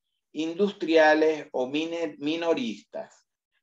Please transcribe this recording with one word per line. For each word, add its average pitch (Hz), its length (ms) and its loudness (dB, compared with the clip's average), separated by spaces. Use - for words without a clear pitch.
industriales 156 1160 2
o 127 160 -4
mine-, 160 520 -6
minoristas. 143 1080 -6